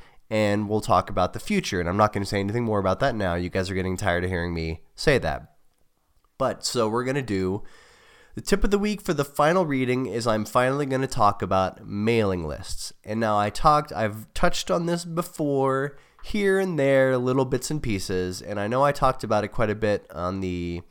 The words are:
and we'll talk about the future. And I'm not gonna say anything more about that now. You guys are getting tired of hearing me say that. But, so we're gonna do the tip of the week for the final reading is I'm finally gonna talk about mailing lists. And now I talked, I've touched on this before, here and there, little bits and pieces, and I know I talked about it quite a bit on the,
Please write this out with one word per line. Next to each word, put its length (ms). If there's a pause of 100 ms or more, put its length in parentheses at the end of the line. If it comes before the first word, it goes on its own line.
(280)
and 400
we'll 140
talk 260
about 240
the 80
future. 400
And 80
I'm 80
not 160
gonna 140
say 120
anything 260
more 160
about 200
that 140
now. 200
You 140
guys 220
are 40
getting 220
tired 280
of 60
hearing 220
me 300 (120)
say 260
that. 340 (840)
But, 300
so 200
we're 180
gonna 180
do 400 (720)
the 80
tip 200
of 80
the 80
week 220
for 140
the 100
final 400
reading 400
is 220
I'm 180
finally 400
gonna 220
talk 340
about 480
mailing 580
lists. 460 (100)
And 160
now 200
I 100
talked, 460
I've 400
touched 360
on 140
this 220
before, 920 (260)
here 360
and 200
there, 380
little 300
bits 240
and 120
pieces, 600
and 180
I 60
know 180
I 80
talked 320
about 200
it 80
quite 180
a 40
bit 360
on 300
the, 500